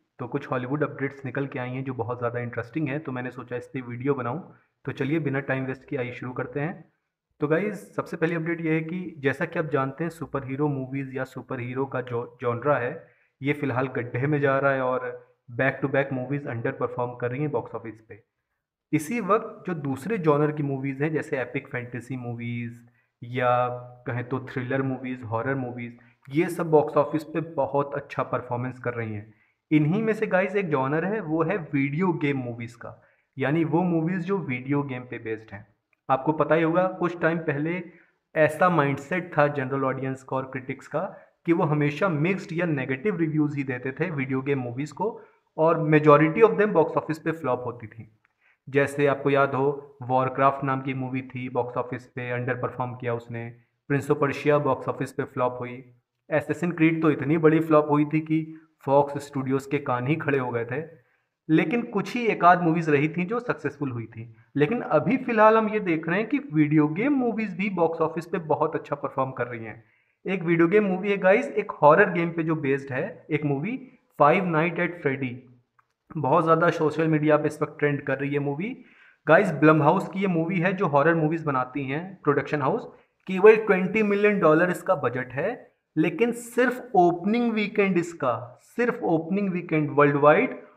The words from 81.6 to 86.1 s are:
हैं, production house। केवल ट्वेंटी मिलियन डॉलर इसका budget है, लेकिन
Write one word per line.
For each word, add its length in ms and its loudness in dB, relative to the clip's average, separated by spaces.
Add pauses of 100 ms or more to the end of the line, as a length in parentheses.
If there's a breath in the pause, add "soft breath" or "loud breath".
हैं, 380 -8
production 380 0
house। 300 -2 (360 loud breath)
केवल 280 8
ट्वेंटी 480 0
मिलियन 360 2
डॉलर 300 4
इसका 260 0
budget 380 -4
है, 380 -6 (260)
लेकिन 340 2